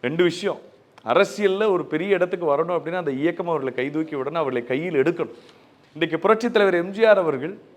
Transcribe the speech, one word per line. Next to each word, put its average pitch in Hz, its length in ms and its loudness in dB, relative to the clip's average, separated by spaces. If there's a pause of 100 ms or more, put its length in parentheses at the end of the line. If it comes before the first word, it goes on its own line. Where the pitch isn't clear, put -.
ரெண்டு 156 220 0
விஷயம். 175 360 0 (460)
அரசியல்ல 196 640 2
ஒரு 175 160 0
பெரிய 170 280 0
இடத்துக்கு 175 420 0
வரணும் 165 140 -2
அப்படின்னா, 165 260 -4
அந்த 170 160 -4
இயக்கம் 170 360 -2
அவர்களை 139 260 -2
கைதூக்கி 151 420 -4
விடணும், 135 180 -6
அவர்களை 131 320 -2
கையில் 147 280 -4
எடுக்கணும். 151 360 0 (640)
இன்றைக்கு 160 260 -2
புரட்சித் 214 340 2
தலைவர் 196 220 4
எம் 175 160 -2
ஜி 214 140 2
ஆர் 214 120 8
அவர்கள் 160 400 -2 (200)